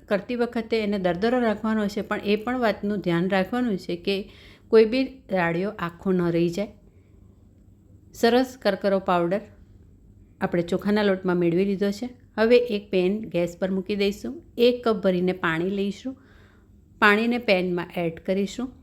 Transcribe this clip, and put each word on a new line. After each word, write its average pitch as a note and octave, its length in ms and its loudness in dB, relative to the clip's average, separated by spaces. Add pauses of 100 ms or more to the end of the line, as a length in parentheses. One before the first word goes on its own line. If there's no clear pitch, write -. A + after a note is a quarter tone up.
કરતી G#3 300 -2
વખતે A#3 440 -2
એને G#3 200 -2
દરદરો F#3 400 0
રાખવાનો A3 480 0
છે, G3+ 140 -4
પણ - 240 -4
એ G#3 100 2
પણ A#3+ 240 -4
વાતનું G#3 400 0
ધ્યાન E3+ 300 0
રાખવાનું G3 480 0
છે F3 180 -8
કે G3 200 -4 (560)
કોઈ A3 140 8
બી B3+ 200 0 (240)
દાળિયો F3+ 500 0
આખો E3+ 320 -6
ન F3+ 100 2 (100)
રહી E3+ 180 2
જાય. G3+ 220 -6 (1400)
સરસ B3 440 2
કરકરો G3 420 0
પાવડર F#3 420 0 (1000)
આપણે F3 220 0
ચોખાના G3 400 0
લોટમાં F#3 340 0
મેળવી F3 280 2
લીધો G3+ 260 0
છે. A3 160 -8 (300)
હવે A3+ 200 6 (120)
એક G#3 220 -4
પેન F#3 200 2 (180)
ગેસ E3+ 300 -2
પર F#3+ 120 -2
મૂકી F#3+ 240 -4
દઈશું. G3+ 380 -2 (240)
એક B3 260 4
કપ A3 200 2
ભરીને F#3 300 2
પાણી F3 360 -2
લઈશું. G3+ 460 -6 (840)
પાણીને A3+ 380 4
પેનમાં F3+ 560 0
એડ E3 300 -2
કરીશું. G3 440 -4 (140)